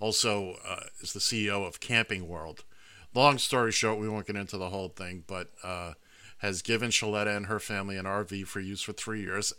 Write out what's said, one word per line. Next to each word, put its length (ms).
also, 560
uh, 180
is 120
the 80
C 260
E 40
O 140
of 160
Camping 480
World. 360
Long 240
story 340
short, 260
we 100
won't 180
get 100
into 220
the 120
whole 180
thing, 380
but, 220
uh, 320
has 240
given 280
Shaletta 460
and 100
her 120
family 380
an 100
R 160
V 220
for 160
use 200
for 120
three 300
years 360